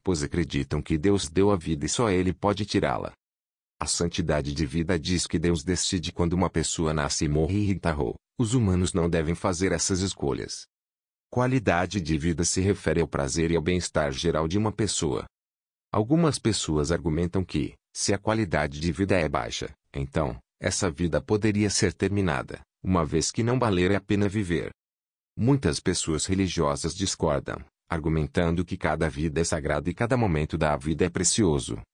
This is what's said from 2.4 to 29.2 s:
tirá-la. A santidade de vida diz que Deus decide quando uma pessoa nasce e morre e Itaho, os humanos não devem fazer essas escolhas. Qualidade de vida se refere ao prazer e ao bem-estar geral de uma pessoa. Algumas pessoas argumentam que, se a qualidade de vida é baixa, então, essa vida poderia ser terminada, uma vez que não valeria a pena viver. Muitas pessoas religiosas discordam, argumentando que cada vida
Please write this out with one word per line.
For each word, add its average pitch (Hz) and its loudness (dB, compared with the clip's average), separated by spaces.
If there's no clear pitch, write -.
tirá-la. 64 -2
A 80 -6
santidade 76 0
de 76 0
vida 82 0
diz 87 -2
que 87 -2
Deus 82 0
decide 87 -2
quando 85 0
uma 87 2
pessoa 80 0
nasce 73 -2
e 76 2
morre 78 2
e 104 0
Itaho, 76 -2
os 113 0
humanos 92 2
não 85 2
devem 82 0
fazer 92 0
essas 90 0
escolhas. - -4
Qualidade 101 0
de 78 0
vida 82 0
se - 0
refere 90 0
ao 78 2
prazer 69 0
e 82 2
ao 80 2
bem-estar 82 0
geral 78 0
de 85 -2
uma 107 0
pessoa. 82 -2
Algumas 143 2
pessoas 78 0
argumentam 85 0
que, - -4
se - -2
a 98 2
qualidade 76 0
de 85 2
vida 95 2
é 80 2
baixa, 60 -4
então, 69 -2
essa 98 -2
vida 78 0
poderia 104 2
ser 92 2
terminada, 92 0
uma 90 2
vez 78 0
que 120 -2
não 120 2
valeria 98 4
a 95 -6
pena 101 2
viver. 85 -2
Muitas 120 2
pessoas 82 -2
religiosas 82 0
discordam, 85 -2
argumentando 82 0
que 95 -8
cada 80 0
vida 78 -2